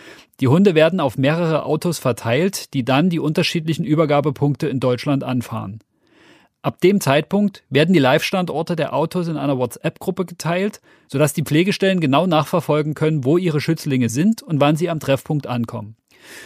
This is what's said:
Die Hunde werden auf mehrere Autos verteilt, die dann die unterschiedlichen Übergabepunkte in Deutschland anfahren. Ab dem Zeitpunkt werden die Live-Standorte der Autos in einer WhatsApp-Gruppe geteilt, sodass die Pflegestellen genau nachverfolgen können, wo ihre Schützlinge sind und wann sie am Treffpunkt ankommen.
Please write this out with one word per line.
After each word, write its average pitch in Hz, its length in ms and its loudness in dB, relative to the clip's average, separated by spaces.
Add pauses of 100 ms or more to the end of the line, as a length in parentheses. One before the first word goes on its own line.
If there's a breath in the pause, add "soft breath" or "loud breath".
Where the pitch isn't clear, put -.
(400 loud breath)
Die 131 80 2
Hunde 180 260 6
werden 160 240 6
auf 139 200 -2
mehrere 160 480 0
Autos 156 320 -2
verteilt, 127 720 -2
die 127 140 -2
dann 143 240 2
die 165 80 0
unterschiedlichen 156 680 -2
Übergabepunkte 147 800 0
in 131 140 -4
Deutschland 131 440 -2
anfahren. 113 560 -6 (840 soft breath)
Ab - 180 -6
dem 190 220 4
Zeitpunkt 190 640 0
werden 156 240 2
die 170 80 6
Live-Standorte 165 760 0
der 156 180 -4
Autos 165 340 -2
in 160 80 -4
einer 139 220 -2
WhatsApp-Gruppe 156 640 -6
geteilt, 180 560 -4 (280 soft breath)
sodass 139 260 0
die 170 80 -2
Pflegestellen 185 580 2
genau 151 260 2
nachverfolgen 151 680 0
können, 156 320 0
wo 151 100 4
ihre 165 240 0
Schützlinge 131 480 -2
sind 160 320 0
und 160 180 -4
wann 147 180 2
sie 170 120 -2
am 165 120 -6
Treffpunkt 139 460 -2
ankommen. 113 500 -6 (500 loud breath)